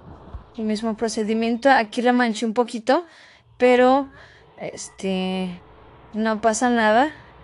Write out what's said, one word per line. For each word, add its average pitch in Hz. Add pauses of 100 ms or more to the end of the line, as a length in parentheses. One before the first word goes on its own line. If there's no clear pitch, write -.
(560)
El 226
mismo 214
procedimiento, 226
aquí 233
la 247
manché 240
un 220
poquito, 247 (520)
pero, 254 (500)
este, 185 (520)
no 214
pasa 233
nada, 233 (320)